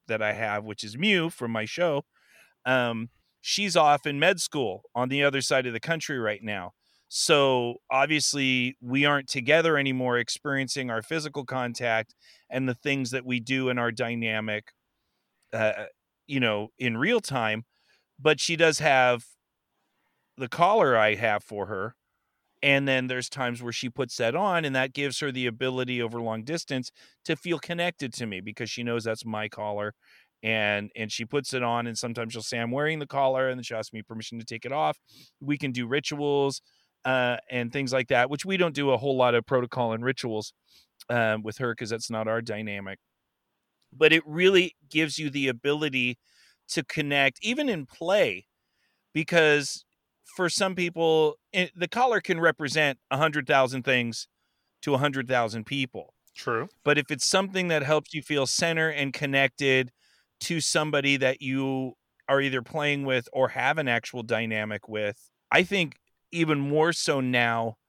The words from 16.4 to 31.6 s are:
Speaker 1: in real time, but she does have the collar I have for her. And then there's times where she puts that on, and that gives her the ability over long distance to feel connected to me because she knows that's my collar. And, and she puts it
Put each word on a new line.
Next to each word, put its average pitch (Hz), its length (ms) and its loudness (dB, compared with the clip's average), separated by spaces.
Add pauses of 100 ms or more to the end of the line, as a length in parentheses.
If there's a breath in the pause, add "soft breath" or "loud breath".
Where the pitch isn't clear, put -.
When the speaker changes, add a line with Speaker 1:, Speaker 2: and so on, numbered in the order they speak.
Speaker 1:
in 120 180 -2
real 214 240 2
time, 110 440 -2 (540)
but 147 200 4
she 170 160 -2
does 160 240 4
have 127 460 4 (1120)
the 131 100 -6
collar 170 500 4
I 107 180 6
have 104 280 0
for 101 240 -6
her. 104 280 -6 (640)
And 139 260 2
then 127 200 0
there's 127 220 -6
times 120 320 -6
where 120 120 -8
she 123 160 -8
puts 127 280 -6
that 120 180 0
on, 175 280 0
and 139 120 -2
that 131 180 0
gives 143 260 -4
her 147 140 -4
the 127 140 -4
ability 127 540 -2
over 117 200 -4
long 110 220 -4
distance 139 480 -6 (340)
to 160 100 0
feel 165 240 -4
connected 170 540 -4
to 120 120 -8
me 98 140 -6
because 107 300 -10
she 120 140 -8
knows 117 200 -2
that's 110 220 -4
my 107 240 -6
collar. 104 440 -6 (480)
And, 104 540 0
and 110 160 -6
she 117 140 -6
puts 143 280 -4
it 127 80 -2